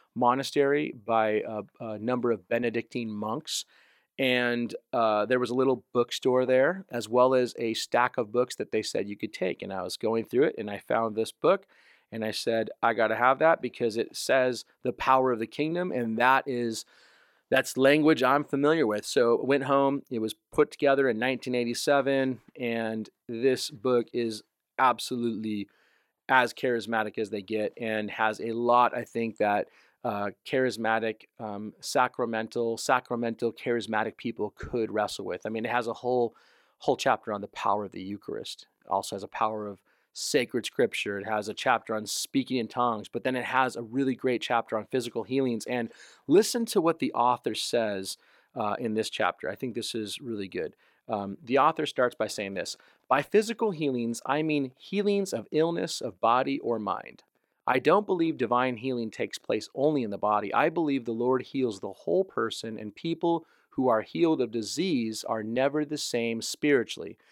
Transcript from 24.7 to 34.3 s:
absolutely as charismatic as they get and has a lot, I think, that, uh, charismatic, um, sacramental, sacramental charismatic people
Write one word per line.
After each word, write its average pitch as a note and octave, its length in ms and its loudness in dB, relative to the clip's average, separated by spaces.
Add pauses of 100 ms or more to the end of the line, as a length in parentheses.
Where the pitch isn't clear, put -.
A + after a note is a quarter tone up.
absolutely A2+ 880 0 (600)
as B2+ 280 4
charismatic A2+ 640 -2
as G#2 100 -4
they G2+ 140 -6
get G#2+ 340 -2
and G#2+ 320 -4
has A2 320 -2
a A2+ 100 -4
lot, A#2+ 460 4
I A#2+ 60 -6
think, A#2 340 -4
that, G#2 300 2 (360)
uh, G#2 260 -4 (160)
charismatic, A2+ 800 0 (160)
um, G#2+ 420 -10
sacramental, A#2 960 -2
sacramental A#2 720 -2
charismatic A2 640 -2
people G#2+ 400 -6